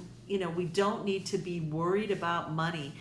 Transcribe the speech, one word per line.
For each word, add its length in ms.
you 100
know, 120
we 160
don't 400
need 220
to 100
be 240
worried 500
about 400
money. 500